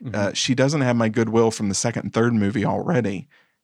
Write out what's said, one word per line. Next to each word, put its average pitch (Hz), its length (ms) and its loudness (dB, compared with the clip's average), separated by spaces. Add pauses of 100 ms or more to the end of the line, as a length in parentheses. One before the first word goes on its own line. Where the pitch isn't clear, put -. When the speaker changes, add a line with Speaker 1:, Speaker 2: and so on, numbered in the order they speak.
Speaker 1:
uh, - 20 -10
Speaker 2:
Mm-hmm. 104 260 -4
Speaker 1:
she - 220 0
doesn't 139 260 2
have 123 140 2
my 113 140 2
goodwill 113 420 2
from 107 180 -4
the 95 60 -2
second 113 300 -4
and 101 80 -8
third 117 200 2
movie 104 300 2
already. 101 640 -2 (360)